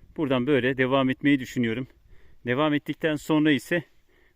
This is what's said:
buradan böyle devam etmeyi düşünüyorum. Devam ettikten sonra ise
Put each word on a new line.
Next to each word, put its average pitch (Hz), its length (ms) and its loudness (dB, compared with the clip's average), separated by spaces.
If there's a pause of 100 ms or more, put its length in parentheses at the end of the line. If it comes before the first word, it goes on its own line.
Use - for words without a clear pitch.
(180)
buradan 131 300 -2
böyle 131 300 2
devam 131 320 2
etmeyi 139 300 2
düşünüyorum. 120 480 -4 (580)
Devam 143 280 0
ettikten 151 420 -2
sonra 151 360 2
ise 147 320 0 (520)